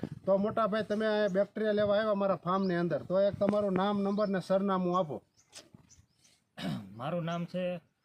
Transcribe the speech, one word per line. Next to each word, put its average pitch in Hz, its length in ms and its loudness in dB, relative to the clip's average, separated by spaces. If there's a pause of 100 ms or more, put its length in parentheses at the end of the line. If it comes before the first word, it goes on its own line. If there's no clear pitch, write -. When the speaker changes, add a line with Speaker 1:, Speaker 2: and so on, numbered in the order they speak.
(260)
Speaker 1:
તો 190 120 4
મોટા 214 300 0
ભાઈ, 208 160 0
તમે 214 240 -2
આ 214 200 2
બેક્ટેરિયા 202 440 0
લેવા 208 260 2
આવ્યા 214 160 2
મારા 196 220 0
ફાર્મની 185 400 0
અંદર, 170 280 0
તો 190 180 2
એક 196 120 4
તમારું 202 400 2
નામ, 202 280 2
નંબર 202 260 0
ને 196 120 0
સરનામું 190 600 0
આપો. 147 240 -4 (1300)
Speaker 2:
<clears throat> 107 380 -8
મારું 160 300 -6
નામ 170 200 -4
છે 180 320 -4 (280)